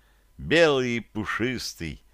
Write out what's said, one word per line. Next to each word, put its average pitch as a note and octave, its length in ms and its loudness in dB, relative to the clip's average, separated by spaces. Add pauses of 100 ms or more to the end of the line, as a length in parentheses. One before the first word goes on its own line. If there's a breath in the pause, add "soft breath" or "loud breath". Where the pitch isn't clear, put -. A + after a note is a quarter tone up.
(400)
белый C3 580 4
и - 20 -4
пушистый, G#2 1000 -6 (120)